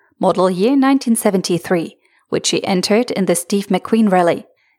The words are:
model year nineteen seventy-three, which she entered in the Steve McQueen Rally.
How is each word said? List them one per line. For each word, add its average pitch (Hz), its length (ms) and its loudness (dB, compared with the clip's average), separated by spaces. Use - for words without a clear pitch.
model 185 300 2
year 196 260 0
nineteen 269 400 2
seventy-three, 180 840 -2
which - 180 -4
she - 180 -2
entered 202 460 0
in 196 140 -2
the 175 100 0
Steve 202 320 -4
McQueen 214 440 0
Rally. 175 360 2